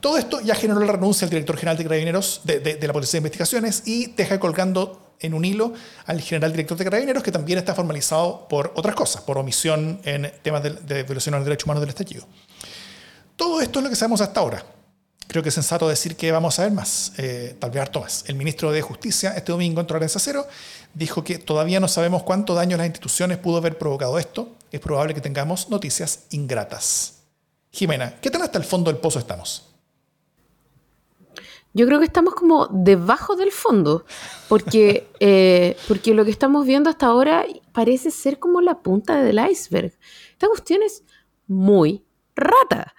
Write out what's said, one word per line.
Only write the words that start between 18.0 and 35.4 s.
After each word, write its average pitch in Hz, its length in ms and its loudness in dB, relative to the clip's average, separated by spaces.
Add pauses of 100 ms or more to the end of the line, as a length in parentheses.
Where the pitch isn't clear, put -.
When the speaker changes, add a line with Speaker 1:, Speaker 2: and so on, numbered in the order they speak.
Speaker 1:
más. - 280 -8
El 139 80 -6
ministro 151 340 -4
de 151 100 0
Justicia, 190 560 -4
este 180 160 -6
domingo 170 280 -2
en 165 80 -4
Tolerancia 160 320 -2
Cero, 285 260 -4 (480)
dijo 160 300 -6
que 175 140 -6
todavía 160 420 0
no 185 80 2
sabemos 175 340 0
cuánto 196 320 0
daño 175 220 2
a - 20 -2
las 170 80 0
instituciones 175 520 -2
pudo 170 200 0
haber 160 180 -2
provocado 139 440 -2
esto. - 360 -10 (140)
Es 139 100 -10
probable 151 320 -2
que 147 80 -6
tengamos 147 480 -4
noticias 165 640 -4
ingratas. 123 920 -4 (460)
Jimena, 139 520 -2
¿qué - 80 -2
tan 339 100 -4
hasta 330 160 -4
el 185 80 -2
fondo 175 260 0
del 139 100 -2
pozo 151 180 -2
estamos? - 460 -10 (2000)
Speaker 2:
Yo 233 120 6
creo 285 120 6
que 320 80 6
estamos 339 280 2
como 330 340 4
debajo 196 680 4
del 392 160 0
fondo, 165 540 2 (420)
porque, 214 680 4
<laughs> - 60 -6
eh, 185 560 6 (100)